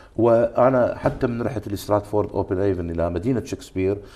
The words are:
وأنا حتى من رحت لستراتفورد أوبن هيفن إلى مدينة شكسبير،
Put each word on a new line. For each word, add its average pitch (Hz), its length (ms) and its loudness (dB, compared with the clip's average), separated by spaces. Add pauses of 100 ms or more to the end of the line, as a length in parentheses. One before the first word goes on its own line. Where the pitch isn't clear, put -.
(160)
وأنا 117 840 4
حتى 139 280 -2
من 120 160 -4
رحت 110 260 -6
لستراتفورد 101 640 0
أوبن 95 300 -2
هيفن 90 300 0
إلى 85 200 -2
مدينة 104 340 -2
شكسبير، 95 540 -4 (180)